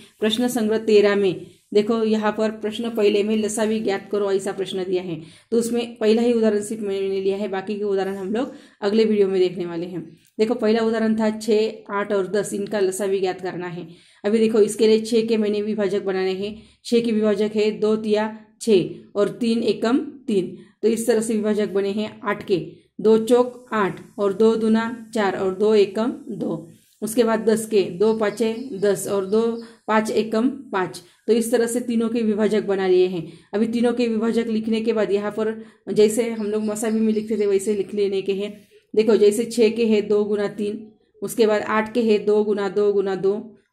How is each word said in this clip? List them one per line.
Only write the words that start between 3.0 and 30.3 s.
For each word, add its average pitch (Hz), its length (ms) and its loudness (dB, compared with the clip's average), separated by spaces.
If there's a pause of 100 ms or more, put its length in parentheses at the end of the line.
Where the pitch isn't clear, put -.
में 214 140 0
लसावी 220 440 -2
ज्ञात 196 320 -4
करो 202 200 0
ऐसा 190 200 -2
प्रश्न 190 320 -6
दिया 185 180 -2
है, 160 200 -8 (280)
तो 226 60 0
उसमें 233 400 -2
पहला 220 260 2
ही 240 100 4
उदाहरण 220 300 2
सिर्फ 220 200 -8
मैंने 196 380 -2
लिया 196 160 0
है, 202 120 -4
बाकी 190 260 -6
के 202 100 -6
उदाहरण 196 300 -2
हम 196 180 -6
लोग 240 200 -4 (280)
अगले 214 240 2
वीडियो 208 240 2
में 190 120 2
देखने 180 260 0
वाले 170 200 -6
हैं। 165 320 -12 (200)
देखो, 220 160 0
पहला 220 260 2
उदाहरण 220 340 0
था 220 240 0
छः, 220 340 0 (180)
आठ 208 220 -4
और 196 140 0
दस, 196 280 -4
इनका 208 260 -4
लसावी 190 400 -2
ज्ञात 185 200 -2
करना 180 260 -8
है। 175 220 -12 (360)
अभी 208 140 2
देखो, 220 220 4
इसके 220 260 2
लिए 220 140 6
छः 220 260 0
के 233 100 0
मैंने 208 260 0
विभाजक 202 420 -2
बनाने 190 280 -2
हैं, 202 300 -8 (220)
छः 233 160 2
के 233 120 0
विभाजक 214 420 0
है 214 160 2
दो 214 260 0
तिया 214 420 -2 (220)
छः 175 300 2 (240)
और 202 140 2
तीन 233 340 -2
एकम 226 360 0
तीन, - 580 -4 (260)
तो 214 60 4
इस 226 180 0
तरह 226 140 2
से 220 160 -2
विभाजक 208 320 0
बने 196 220 -2
हैं 214 340 -6
आठ 208 220 -4
के, 165 260 -2 (280)
दो 220 180 6
चौक 247 540 0
आठ 202 280 -2 (180)
और 202 140 0
दो 220 240 4
दूना 220 580 -2
चार 202 220 0
और 190 180 -2
दो 208 200 2
एकम 214 380 2 (160)
दो। 165 400 -6 (340)
उसके 220 220 0
बाद 220 160 2
दस 220 260 0
के, 202 160 2
दो 180 320 0
पाँचे 220 580 -2
दस 196 360 -2
और 196 180 -2
दो 226 360 0 (260)
पाँच 220 220 0
एकम 220 380 0